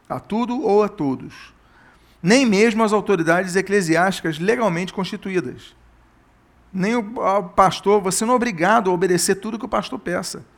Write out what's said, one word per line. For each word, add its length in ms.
a 120
tudo 400
ou 220
a 60
todos, 680
nem 220
mesmo 400
às 80
autoridades 640
eclesiásticas 840
legalmente 540
constituídas. 840
Nem 240
o, 240
ao 300
pastor, 520
você 220
não 100
é 20
obrigado 540
a 40
obedecer 420
tudo 220
que 60
o 40
pastor 300
peça. 460